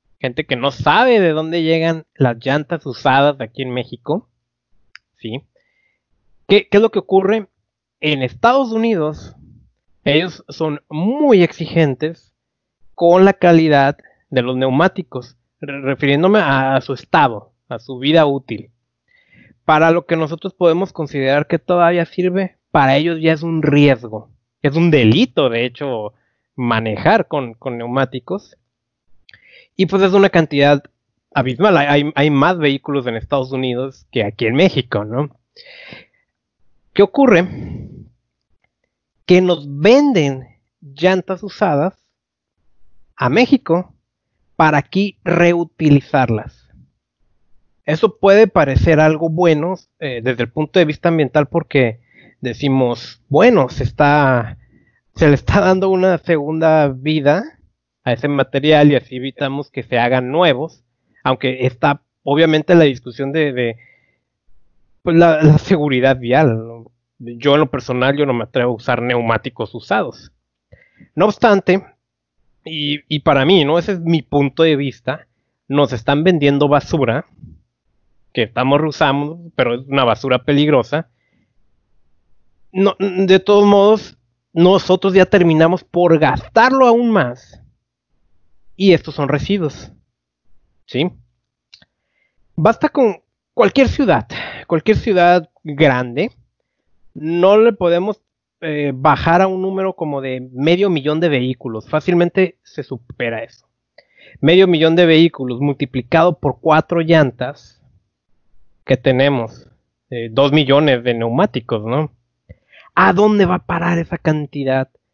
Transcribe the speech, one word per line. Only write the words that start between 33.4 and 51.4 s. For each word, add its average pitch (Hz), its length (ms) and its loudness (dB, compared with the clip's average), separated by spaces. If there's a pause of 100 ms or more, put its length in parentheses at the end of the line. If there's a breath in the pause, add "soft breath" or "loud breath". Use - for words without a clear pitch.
Unidos 131 580 -8
que 113 140 -4
aquí 104 220 -6
en 113 80 -2
México, 139 500 -2
¿no? 127 260 -6 (1600 loud breath)
¿Qué 196 100 2
ocurre? 208 440 4 (1800 loud breath)
Que 180 160 2
nos 170 260 -2 (120)
venden 175 680 0 (340)
llantas 180 640 -4
usadas 175 520 -4 (1200)
a 127 120 -2
México 185 640 0 (640)
para 151 220 2
aquí 190 460 -4
reutilizarlas. 156 1400 0 (1160)
Eso 160 340 -2
puede 202 280 6
parecer 151 540 2
algo 156 280 2
bueno, 165 460 0 (240)
eh, 131 240 -10
desde 123 200 -2
el 117 80 -4
punto 156 280 -4
de 175 60 4
vista 151 240 -4
ambiental, 151 400 0